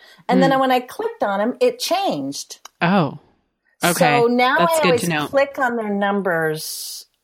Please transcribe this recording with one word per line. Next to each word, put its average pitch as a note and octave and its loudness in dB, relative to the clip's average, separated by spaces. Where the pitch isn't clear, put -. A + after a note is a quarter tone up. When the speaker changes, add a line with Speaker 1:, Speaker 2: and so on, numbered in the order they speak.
Speaker 1:
And C4+ 4
then C4+ 4
Speaker 2:
Hmm. C4+ 2
Speaker 1:
when C4 2
I B3+ 2
clicked A4 -8
on G3+ -2
'em, B3 -2
it B3 0
changed. A#3+ -4
Speaker 2:
Oh, E3+ 2
okay. E3+ 4
Speaker 1:
So A#3 4
now B3 2
Speaker 2:
That's - 2
Speaker 1:
I - 0
Speaker 2:
good - 2
Speaker 1:
always E3 2
Speaker 2:
to F3 -4
know. D3+ -2
Speaker 1:
click C#4 0
on A#3+ 0
their G#3+ -4
numbers F#3+ -4